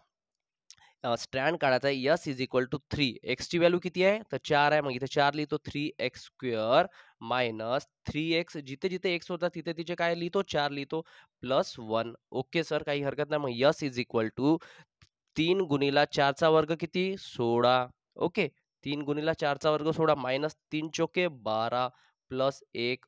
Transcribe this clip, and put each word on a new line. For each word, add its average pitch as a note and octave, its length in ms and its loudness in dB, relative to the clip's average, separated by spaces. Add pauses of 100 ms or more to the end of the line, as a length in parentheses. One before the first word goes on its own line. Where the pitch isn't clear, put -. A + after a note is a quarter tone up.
(1040)
अ, A#2+ 140 0
स्ट्रँड C#3+ 420 -2
काढायचा C3+ 300 4
आहे. C3+ 160 -2
S D#3 240 2
is C#3 80 -4
equal B2+ 280 0
to B2 140 -6 (140)
three. C#3 200 0 (100)
एक्सची - 360 -4
व्हॅल्यू E3+ 240 4
किती F3+ 220 -2
आहे? G3+ 160 4 (120)
तर C#3 40 -4
चार D3 360 2
आहे. D3+ 80 4
मग C#3+ 100 -2
इथे B2 160 -4
चार C#3+ 280 2
लिहितो. D3+ 220 -4
थ्री D3 420 -6
एक्स - 260 -6
स्क्वेअर B2 640 2 (340)
मायनस A#2 640 -2 (200)
थ्री D#3+ 260 -2
एक्स. E3+ 240 -2
जिथे C#3 320 -6
जिथे F3+ 260 -2
एक्स E3+ 160 -8
होता, F3 240 -4
तिथे E3 180 -8
तिथे E3 220 -6
काय E3+ 200 0
लिहितो? F3 280 -2
चार C#3+ 280 -2
लिहितो, C#3+ 300 -6 (400)
प्लस C3 380 0
वन. A2+ 360 -2 (160)
ओके C#3+ 340 -2
सर, D3+ 180 -2
काही C#3+ 200 -2
हरकत C#3 280 -2
नाही. D3+ 120 0
मग B2+ 280 2
S D#3 140 -2
is B2+ 140 -4
equal A2+ 300 0 (120)
to D3 160 4 (800)
तीन E3+ 240 2
गुणिला C#3+ 440 2
चारचा C#3+ 440 2
वर्ग D#3+ 320 4
किती? F#3 380 -2
सोळा. B2 680 2 (300)
ओके, F3 320 -2 (360)
तीन D3 180 -4
गुणिला D3+ 300 -2
चारचा D#3 380 0
वर्ग D3+ 200 0
सोळा, D#3 240 2
मायनस C#3 420 -2 (160)
तीन D#3 220 -4
चोके F3 340 0
बारा, A#2 600 -2 (400)
प्लस C3 320 0 (140)
एक. B2 340 -4